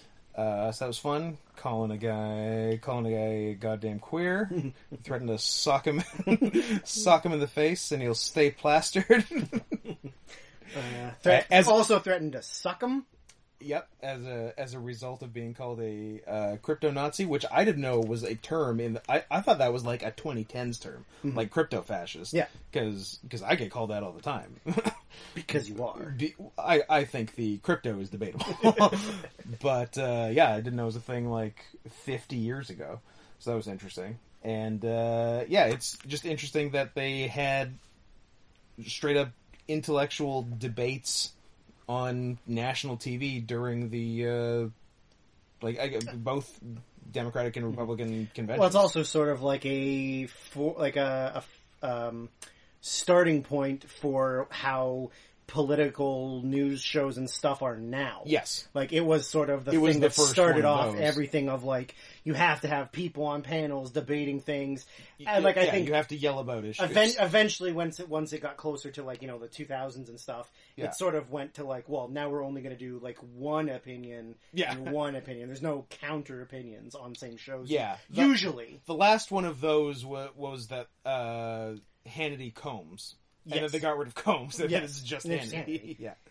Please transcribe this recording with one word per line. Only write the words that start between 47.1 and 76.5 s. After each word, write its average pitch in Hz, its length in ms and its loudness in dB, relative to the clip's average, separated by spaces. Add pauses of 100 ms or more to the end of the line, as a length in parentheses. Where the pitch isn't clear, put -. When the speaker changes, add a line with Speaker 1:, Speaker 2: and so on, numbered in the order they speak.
Speaker 1:
Democratic 120 460 -2
and 120 100 -2
Republican 113 680 -4
conventions. 117 260 -2
Speaker 2:
Well, 190 60 8
it's 180 100 4
also 180 260 6
sort 151 280 4
of 131 120 0
like 135 240 2
a 135 600 0
for-, 147 520 -4
like 147 180 0
a, 131 460 0 (400)
a, 147 60 -4
um, 117 400 -4 (520)
starting 170 640 4
point 139 480 -2
for 131 600 0
how 131 600 -2 (380)
political 139 960 0
news 139 380 2
shows 135 380 0
and 127 120 -4
stuff - 320 0
are 123 140 -2
now. 117 500 -6
Speaker 1:
Yes. - 480 0
Speaker 2:
Like, 139 180 0
it 160 80 4
was 160 280 4
sort 151 200 2
of 135 160 0
the 139 80 0
Speaker 1:
It 160 60 6
was 156 160 8
Speaker 2:
thing 151 60 4
Speaker 1:
the 151 80 8
Speaker 2:
that - 60 2
Speaker 1:
first 151 180 6
Speaker 2:
started 165 320 8
Speaker 1:
one 147 80 8
of 139 60 6 (100)
Speaker 2:
off 107 60 0
Speaker 1:
those. 104 80 0
Speaker 2:
everything 147 460 2
of, 131 160 -2
like, 127 300 -2 (300)
you 156 100 0
have 156 280 4
to 156 60 -2
have 139 240 0
people 160 340 -4
on 147 160 -2
panels 139 500 -2
debating 143 480 -2
things. 139 440 -4 (360)
Speaker 1:
Y-, 143 80 -8
Speaker 2:
And, 202 160 4
like, 185 120 6
I 185 80 6
Speaker 1:
yeah, 170 60 4
Speaker 2:
think 185 180 2
Speaker 1:
you 147 60 2
have 151 140 2
to 151 80 -6
yell 139 240 0
about 120 240 -4
issues. 170 260 -2
Speaker 2:
even-, 220 300 6
eventually, 185 520 4
once 165 280 -4
it, 180 80 -10
once 156 240 -2
it 147 100 -6
got 143 140 -6
closer 143 340 -6
to, 139 140 -10
like, 127 180 -10
you 131 60 -10
know, 123 100 -10
the 117 100 -12
two 147 180 -12
thousands 131 420 -8
and 117 100 -18
stuff, 120 320 -12 (260)
Speaker 1:
Yeah. - 100 -6
Speaker 2:
it - 80 -6
sort 175 200 0
of 135 160 -4
went 143 240 -8
to, 147 100 -10
like, 131 240 -6
well, 135 200 -4
now 147 200 -6
we're 143 160 -4
only 139 160 -6
gonna 123 160 -10
do, 123 240 -12
like, 123 180 -12
one 143 500 -4
opinion 120 640 -10 (180)
Speaker 1:
Yeah. 170 200 -2
Speaker 2:
and 131 180 -6
one 147 240 -2
opinion. 123 320 -10
There's 131 160 -10
no 147 280 -4
counter 143 520 -8
opinions 120 540 -14